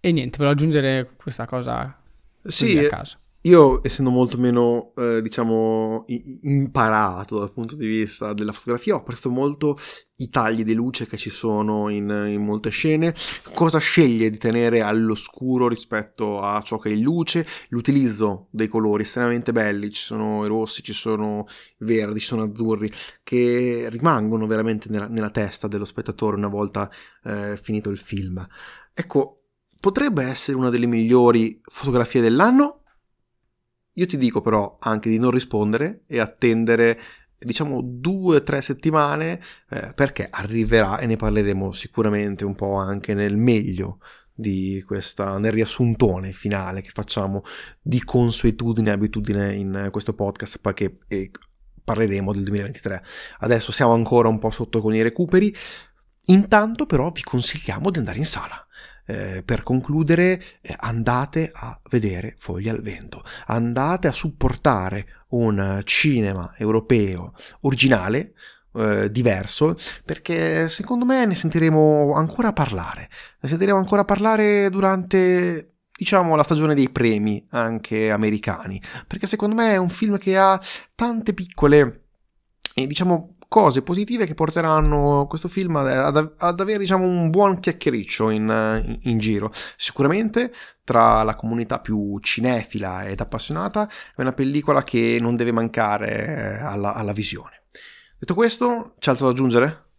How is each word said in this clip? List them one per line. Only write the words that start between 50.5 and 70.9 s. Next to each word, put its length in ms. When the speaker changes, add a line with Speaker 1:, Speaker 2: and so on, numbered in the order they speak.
Speaker 2:
perché, 480
eh, 240
parleremo 500
del 100
duemilaventitré. 600
Adesso 320
siamo 220
ancora 340
un 100
po' 140
sotto 300
con 120
i 80
recuperi. 540
Intanto 560
però 240
vi 140
consigliamo 640
di 100
andare 180
in 80
sala, 420
eh, 400
per 180
concludere, 960
eh, 180
andate 760
a 260
vedere 480
Foglie 320
al 120
vento, 420
andate 640
a 20
supportare 1160
un 560
cinema 720
europeo 760
originale, 720
eh, 360
diverso, 640
perché 640
secondo 380